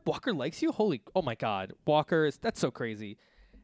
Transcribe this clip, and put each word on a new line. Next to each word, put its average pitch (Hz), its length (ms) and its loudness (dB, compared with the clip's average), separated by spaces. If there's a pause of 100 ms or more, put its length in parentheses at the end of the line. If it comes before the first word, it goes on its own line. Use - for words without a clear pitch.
Walker 208 260 -2
likes 147 300 -4
you? 320 100 2
Holy, 185 300 0 (120)
oh 185 60 2
my 117 140 -2
God, 98 380 -2 (140)
Walker 156 380 4
is, 143 140 0
that's 226 220 -4
so 139 100 2
crazy." 110 480 -8 (460)